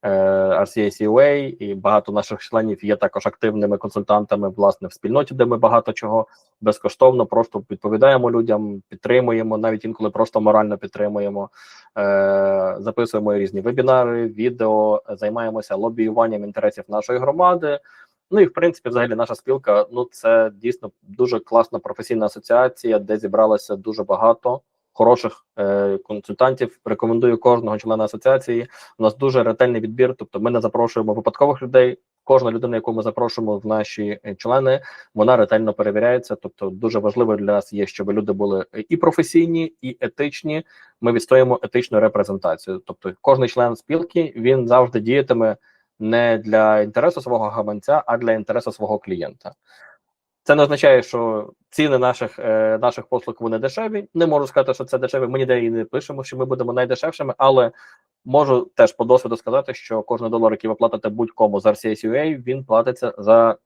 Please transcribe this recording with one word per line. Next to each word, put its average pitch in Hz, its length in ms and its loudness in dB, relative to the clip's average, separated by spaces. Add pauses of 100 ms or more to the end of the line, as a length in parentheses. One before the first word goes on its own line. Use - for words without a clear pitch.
е, - 80 -6 (400)
R 95 160 0
C - 140 -8
A 104 220 -2
C 107 80 0
U 107 40 2
A, 143 460 4
і 101 160 -8
багато 104 360 0
наших 104 300 -6
членів 110 440 -4
є 104 100 0
також 101 320 -4
активними 104 500 -2
консультантами, 104 720 -2
власне, 95 380 0
в - 60 -14
спільноті, 135 400 -2
де 127 120 2
ми 117 120 -2
багато 113 360 2
чого 110 340 -4 (340)
безкоштовно 120 640 2
просто 110 460 -2
відповідаємо 123 600 2
людям, 107 580 -2
підтримуємо, 113 680 0
навіть 110 280 -4
інколи 110 240 -6
просто 110 320 -2
морально 107 360 2
підтримуємо. 101 720 -6 (480)
Е, 98 800 2
записуємо 107 540 -2
різні 98 280 -2
вебінари, 123 680 2
відео, 110 840 0
займаємося 110 680 -6
лобіюванням 113 680 -2
інтересів 104 440 -4
нашої 104 320 -4
громади. 156 600 2 (520)
Ну 202 80 2
і, 190 60 8
в - 80 -6
принципі, 170 360 -2
взагалі 120 260 0
наша 113 200 -2
спілка, 107 560 0
ну, 123 200 -6
це 113 440 2
дійсно 113 360 -6 (100)
дуже 117 380 -2
класна 113 400 0
професійна 110 460 -6
асоціація, 117 720 0
де 104 180 -4
зібралося 107 580 0
дуже 107 280 -8
багато 113 580 0 (320)
хороших, 117 520 2 (140)
е, 101 380 -2
консультантів. 113 880 -4
Рекомендую 117 520 0
кожного 113 400 2
члена 110 260 -4
асоціації. 120 640 -2 (320)
У 113 40 -2
нас 107 140 2
дуже 131 260 2
ретельний 117 380 2
відбір, 127 360 0
тобто - 220 -10
ми 117 120 -2
не 117 100 0
запрошуємо 113 520 -2
випадкових 139 480 -2
людей. 127 360 2 (280)
Кожна 127 260 4
людина, 117 260 -4
яку 113 160 -6
ми 110 100 -4
запрошуємо 110 540 -4
в 98 80 -12
наші, 107 600 -4
е, 101 100 -10
члени, 131 460 0 (340)
вона 113 220 4
ретельно 110 360 2
перевіряється. 110 640 -2
Тобто - 340 -12
дуже 113 300 -4
важливо 107 360 0
для 101 100 -6
нас 104 280 -2
є, 101 120 -2
щоб 101 260 -8
люди 104 200 -2
були 98 340 -2 (240)
і 165 80 0
професійні, 165 840 0
і 127 180 -12
етичні. 143 640 -6 (360)
Ми 120 100 0
відстоюємо 127 500 4
етичну 117 380 -2
репрезентацію. 95 840 -2
Тобто 92 260 -10 (100)
кожний 131 280 4
член 120 260 0
спілки, 165 600 -4
він 123 320 0
завжди 123 320 2
діятиме 117 580 0 (420)
не 113 460 0
для 107 360 4
інтересу 127 400 0
свого 113 280 -4
гаманця, 107 560 -4
а 117 120 -2
для 117 140 -2
інтересу 110 400 -4
свого 104 280 -6
клієнта. - 540 -12 (880)
Це 147 120 4
не 147 80 6
означає, 139 400 6
що 113 460 -4 (200)
ціни 147 280 0
наших, 123 420 -2
е, 110 420 0
наших 117 240 -2
послуг, 120 340 -6
вони 117 200 -4
дешеві. 202 540 -6
Не 165 140 2
можу 147 200 0
сказати, 135 260 0
що 127 120 -6
це 131 120 -4
дешеві. 131 300 -2
Ми 131 120 -4
ніде 123 260 0
і 117 40 0
не 113 160 -4
пишемо, 131 380 -8
що 131 140 -14
ми 131 80 -4
будемо 123 280 -4
найдешевшими, 127 640 -4
але 131 340 4 (540)
можу 131 500 2
теж 113 180 6
по 120 100 -4
досвіду 120 340 2
сказати, 131 360 -4
що 113 280 -8
кожен 113 280 -6
долар, 113 240 2
який 110 140 -8
ви 110 80 -2
платите 113 340 -2
будь-кому 107 500 -2
з 95 60 -4
R 107 200 0
C - 40 0
S - 160 -6
U 110 60 -2
A, 143 320 -2
він 131 200 -8
платиться 117 540 -2
за 113 380 4 (100)